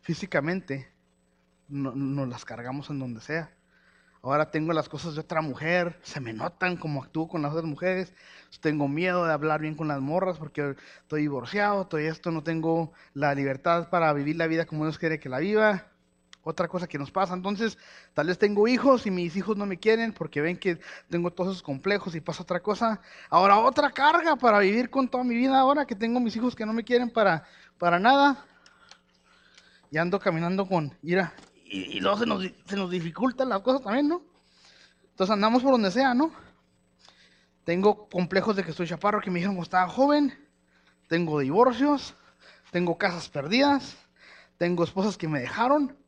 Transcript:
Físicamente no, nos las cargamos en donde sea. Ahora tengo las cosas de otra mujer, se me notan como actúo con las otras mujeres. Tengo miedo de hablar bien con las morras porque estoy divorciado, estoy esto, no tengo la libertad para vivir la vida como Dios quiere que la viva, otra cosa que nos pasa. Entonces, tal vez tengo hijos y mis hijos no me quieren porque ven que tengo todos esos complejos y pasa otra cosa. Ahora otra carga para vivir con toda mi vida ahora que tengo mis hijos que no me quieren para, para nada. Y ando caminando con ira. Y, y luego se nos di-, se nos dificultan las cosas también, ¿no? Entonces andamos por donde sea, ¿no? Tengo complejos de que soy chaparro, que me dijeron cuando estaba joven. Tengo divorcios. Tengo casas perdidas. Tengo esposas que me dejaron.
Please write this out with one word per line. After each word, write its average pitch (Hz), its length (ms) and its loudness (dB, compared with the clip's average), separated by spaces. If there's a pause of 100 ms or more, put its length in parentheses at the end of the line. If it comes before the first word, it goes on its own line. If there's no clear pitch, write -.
Físicamente 160 840 -4 (800)
no, 139 280 -6
nos 139 340 -4
las 120 160 -12
cargamos 123 460 -10
en 143 80 -6
donde 120 220 -10
sea. 156 300 -8 (720)
Ahora 147 300 0
tengo 156 200 -2
las 156 160 0
cosas 151 280 -10
de 156 60 -8
otra 160 200 -4
mujer, 165 640 -2
se - 160 -10
me 117 120 -8
notan 175 460 -4
como 147 240 -6
actúo 160 260 -6
con 165 140 -6
las 147 120 -4
otras 165 120 -4
mujeres. 180 480 -4 (480)
Tengo 151 260 0
miedo 175 380 0
de 160 80 2
hablar 151 280 0
bien 156 120 -6
con 156 140 -6
las 147 120 -2
morras 170 380 -2
porque 143 380 -6 (260)
estoy 151 200 -4
divorciado, 185 600 -2
estoy 156 240 -4
esto, 160 240 -6
no 160 140 -4
tengo 165 500 -2 (220)
la 143 180 0
libertad 139 560 -2
para 165 240 2
vivir 147 220 -2
la 165 100 -2
vida 165 220 -2
como 151 180 -6
Dios 156 140 -6
quiere 160 200 -2
que 143 100 -12
la 127 100 -4
viva, 208 480 2 (580)
otra 165 220 -4
cosa 175 200 -6
que 147 120 -8
nos 139 120 -8
pasa. 190 220 -2
Entonces, 196 440 -4 (360)
tal 151 140 0
vez 180 100 0
tengo 208 300 4
hijos 254 400 4
y 196 40 -2
mis 175 240 -2
hijos 196 220 -4
no 202 80 -4
me 190 120 -6
quieren 226 360 2
porque 151 280 -6
ven 170 160 -2
que 170 220 -2 (300)
tengo 170 240 -2
todos 180 160 -4
esos 185 140 -8
complejos 190 520 -4
y 156 60 -8
pasa 165 220 -8
otra 175 180 -4
cosa. 214 400 -2 (300)
Ahora 196 260 8
otra 262 340 4
carga 311 440 4
para 226 240 6
vivir 208 320 2
con 262 160 0
toda 247 160 -4
mi 240 120 0
vida 262 240 4
ahora 277 260 4
que 240 100 -6
tengo 226 240 -2
mis 240 160 -2
hijos 240 200 -2
que 214 100 -8
no 214 60 -4
me 226 120 -4
quieren 240 260 2
para, 196 340 2 (360)
para 175 200 4
nada. 269 460 6 (1400)
Y 151 80 -4
ando 175 220 0
caminando 180 480 0
con 160 340 -2
ira. 175 320 0 (320)
Y, - 320 -8
y - 20 -4
luego 196 200 0
se 240 80 0
nos 202 140 -2
di-, 185 140 -8 (120)
se 202 80 -6
nos 190 160 -4
dificultan 185 580 -2
las 196 120 -2
cosas 262 200 0
también, 262 260 0
¿no? 349 140 -2 (880)
Entonces 190 240 0
andamos 220 300 2
por 277 80 4
donde 220 180 4
sea, 247 240 2
¿no? 294 180 2 (1300)
Tengo 190 440 2
complejos 185 480 0
de 190 80 -2
que 160 80 -8
soy 175 140 -6
chaparro, 202 340 -2
que 202 120 -6
me 175 80 0
dijeron 196 160 -2
cuando 175 80 -6
estaba 180 260 0
joven. 285 480 2 (720)
Tengo 165 320 0
divorcios. 240 720 2 (560)
Tengo 175 300 -2
casas 175 300 -4
perdidas. 254 680 0 (600)
Tengo 175 240 0
esposas 190 340 -2
que 170 100 -6
me 151 120 -2
dejaron. 254 580 0 (100)